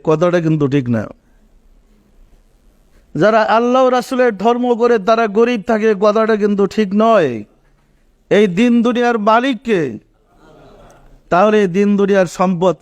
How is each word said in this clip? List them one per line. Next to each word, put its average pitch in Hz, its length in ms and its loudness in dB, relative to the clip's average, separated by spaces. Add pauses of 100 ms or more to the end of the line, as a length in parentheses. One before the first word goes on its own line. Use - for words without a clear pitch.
কথাটা 170 360 2
কিন্তু 160 280 0
ঠিক 131 200 -2
না। 110 180 -2 (2000)
যারা 214 260 2
আল্লাহ 247 460 2
রাসূলের 247 480 -2
ধর্ম 240 380 0
করে 233 240 0
তারা 226 280 0
গরিব 226 400 0
থাকে, 220 340 0
কথাটা 214 360 2
কিন্তু 202 300 0
ঠিক 214 280 -2
নয়। 185 500 0 (840)
এই 208 160 4
দিন 233 360 0
দুনিয়ার 240 360 0
মালিক 226 440 0
কে? 156 360 -4 (1300)
তাহলে 214 300 2
এই 202 60 2
দিন 202 300 0
দুনিয়ার 196 300 2
সম্পদ 180 560 -2